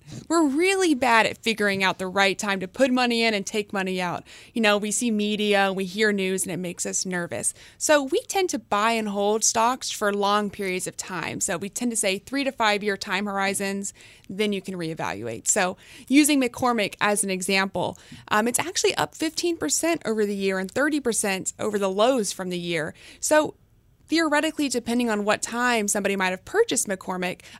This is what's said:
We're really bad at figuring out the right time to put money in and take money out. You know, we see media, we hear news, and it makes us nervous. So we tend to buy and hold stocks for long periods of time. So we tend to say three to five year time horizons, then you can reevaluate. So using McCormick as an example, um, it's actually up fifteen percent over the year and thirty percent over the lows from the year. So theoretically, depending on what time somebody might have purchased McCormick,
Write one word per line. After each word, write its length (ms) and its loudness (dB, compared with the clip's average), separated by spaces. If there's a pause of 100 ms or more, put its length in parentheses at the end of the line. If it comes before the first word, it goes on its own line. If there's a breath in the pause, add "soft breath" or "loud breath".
(300 loud breath)
We're 180 4
really 480 2
bad 300 4
at 180 -4
figuring 400 0
out 160 0
the 80 -4
right 320 2
time 220 -2
to 80 -8
put 200 2
money 320 2
in 120 2
and 120 -2
take 280 -4
money 260 -2
out. 240 -4 (300 loud breath)
You 80 0
know, 160 4
we 140 -2
see 200 0
media, 600 2
we 100 -4
hear 300 0
news, 300 0
and 100 -6
it 40 -6
makes 280 -6
us 200 -4
nervous. 480 -4 (240 loud breath)
So 240 4
we 280 0
tend 220 0
to 80 -2
buy 340 0
and 160 -2
hold 340 0
stocks 480 0
for 220 0
long 360 2
periods 380 -4
of 80 -10
time. 460 -6
So 160 0
we 100 -6
tend 240 -4
to 60 -4
say 220 0
three 260 -4
to 60 0
five 300 2
year 140 0
time 300 -4
horizons, 680 -2 (360 loud breath)
then 240 -2
you 80 -4
can 140 -8
reevaluate. 760 -6
So 260 2 (320 loud breath)
using 340 6
McCormick 600 0
as 240 2
an 40 -4
example, 680 0 (320 loud breath)
um, 180 2
it's 100 -2
actually 380 0
up 200 -2
fifteen 420 -2
percent 480 0
over 200 0
the 100 -2
year 240 0
and 120 -6
thirty 300 0
percent 580 -2
over 180 -2
the 120 0
lows 420 2
from 180 -6
the 100 -4
year. 340 -4 (260 loud breath)
So 360 2 (520)
theoretically, 600 0
depending 420 0
on 140 0
what 180 2
time 460 0
somebody 300 0
might 140 0
have 120 -8
purchased 420 0
McCormick, 580 -4 (160 loud breath)